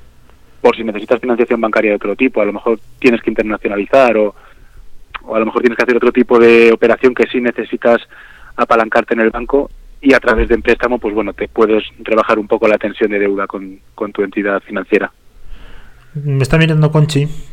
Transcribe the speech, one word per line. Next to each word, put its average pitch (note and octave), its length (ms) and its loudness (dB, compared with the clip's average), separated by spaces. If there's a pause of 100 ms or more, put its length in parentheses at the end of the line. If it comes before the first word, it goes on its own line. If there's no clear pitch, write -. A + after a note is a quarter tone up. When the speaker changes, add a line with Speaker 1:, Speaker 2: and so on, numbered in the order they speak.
(600)
Speaker 1:
por A#2+ 140 2
si A#2 80 -8
necesitas A2 360 -4
financiación A#2+ 400 -2
bancaria A2 320 0
de G#2 40 0
otro G2+ 200 -4
tipo. B2+ 240 -2
A G#2 60 0
lo G2+ 80 -4
mejor G#2+ 260 -2 (200)
tienes A#2 240 2
que A2+ 80 -4
internacionalizar G#2+ 880 0
o, G#2 180 0 (880)
o A#2 120 -8
a A2 40 0
lo A2+ 80 0
mejor - 140 -4
tienes A#2 160 0
que B2 60 0
hacer A#2 140 0
otro A#2+ 140 0
tipo B2 260 2
de A#2 340 6
operación A#2 440 2
que A#2 120 0
sí B2+ 140 -4
necesitas A#2+ 600 -2 (540)
apalancarte A#2 600 0
en A2+ 60 0
el A2+ 100 2
banco A#2+ 400 -4 (280)
y C#3 140 4
a A#2+ 60 4
través A2+ 280 0
de A2+ 80 2
Empréstamo, A#2+ 440 0
pues G#2+ 160 -4
bueno, G2+ 180 -4
te - 140 -8
puedes G#2+ 360 0 (200)
rebajar A2 340 0
un G#2 100 -4
poco A2+ 200 0
la G#2+ 100 2
tensión G#2 340 -4
de G#2 80 -2
deuda G2 280 -2
con, F#2+ 320 -12 (160)
con G#2 160 -8
tu G#2 100 -4
entidad G2 400 -2
financiera. G2 500 -2 (1000)
Speaker 2:
Me C#3+ 300 -2
está C3 140 0
mirando D#3 340 2
Conchi, D3+ 380 2 (240)